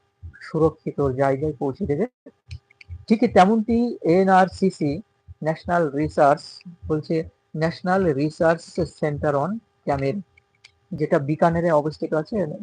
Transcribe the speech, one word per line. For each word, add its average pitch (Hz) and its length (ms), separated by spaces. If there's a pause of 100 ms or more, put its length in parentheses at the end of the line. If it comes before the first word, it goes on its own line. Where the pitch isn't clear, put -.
(420)
সুরক্ষিত 156 580 (100)
জায়গায় 135 420
পৌঁছে 143 340
দেবে। 147 200 (1000)
ঠিক 220 140 (140)
তেমনটি 226 680
এনআরসিসি 185 1000 (420)
ন্যাশনাল 160 460
রিসার্চ, 147 520 (460)
বলছে 156 360 (320)
ন্যাশনাল 175 560
রিসার্চ 160 680 (200)
সেন্টার 151 340
on 170 240 (260)
ক্যামেল, 139 360 (720)
যেটা 156 260
বিকানেরে 165 520
অবস্থিত 151 440
আছে, 160 320 (160)